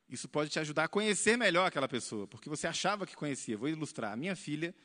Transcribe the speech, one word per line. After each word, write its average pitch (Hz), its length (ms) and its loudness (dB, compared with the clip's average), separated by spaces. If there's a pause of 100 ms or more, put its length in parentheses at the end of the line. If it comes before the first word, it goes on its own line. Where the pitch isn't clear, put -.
isso 127 200 -10
pode 151 220 0
te 160 100 0
ajudar 156 240 2
a 160 40 2
conhecer 208 480 4
melhor 185 300 6
aquela 139 220 0
pessoa, 110 400 -4
porque - 200 -16
você 151 180 -4
achava 185 400 0
que - 100 -14
conhecia. 135 400 -4
Vou 117 120 -4
ilustrar. 139 440 -4
A 107 40 -6
minha 170 200 -4
filha 151 380 -6 (100)